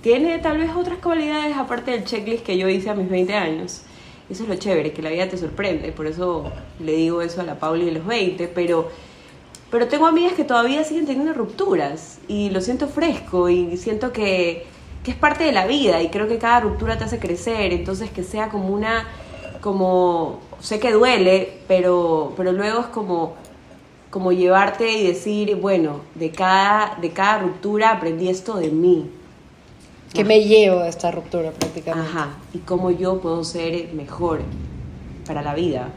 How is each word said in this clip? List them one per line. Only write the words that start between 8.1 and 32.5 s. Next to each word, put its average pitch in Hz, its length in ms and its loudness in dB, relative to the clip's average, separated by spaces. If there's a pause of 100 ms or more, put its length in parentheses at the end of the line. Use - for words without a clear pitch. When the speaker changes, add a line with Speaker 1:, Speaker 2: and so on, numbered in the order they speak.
Speaker 1:
pero, 170 440 0 (800)
pero 233 160 2
tengo 294 180 4
amigas 339 280 4
que 302 100 0
todavía 254 400 2
siguen 311 240 -2
teniendo 285 260 -2
rupturas 185 920 -2
y 208 240 -2
lo 190 100 0
siento 262 260 -2
fresco 202 640 0
y 175 280 2
siento 226 360 -4
que, 180 540 0 (360)
que 254 60 -4
es - 80 -6
parte 302 280 2
de 294 60 4
la 190 140 2
vida 220 380 2
y 165 60 -2
creo 214 180 -2
que 226 100 -2
cada 233 220 4
ruptura 220 400 -2
te 220 60 -4
hace 226 120 -4
crecer, 190 560 -2
entonces 190 380 -4
que 190 100 -8
sea 214 280 -4
como 196 180 -4
una, 220 400 -2 (540)
como, 180 800 2 (180)
sé - 180 -6
que 240 140 2
duele, 190 680 6 (100)
pero, 175 680 4
pero 185 160 0
luego 208 300 0
es 233 60 -6
como, 175 480 -4 (720)
como 185 240 0
llevarte 196 580 4
y 214 160 2
decir, 208 480 0
bueno, 170 460 0 (140)
de 160 160 -4
cada, 196 680 2
de 170 120 -4
cada 202 260 2
ruptura 208 540 2
aprendí 170 360 -2
esto 185 300 -4
de 165 140 -2
mí. 160 380 4 (1040)
Speaker 2:
¿Qué - 100 -2
Speaker 1:
Ajá. 208 40 2
Speaker 2:
me 220 160 8
llevo 202 380 6
de 170 80 0
esta 170 220 -2
ruptura 165 400 -4
prácticamente? 160 580 -6
Speaker 1:
Ajá, 147 260 -6 (180)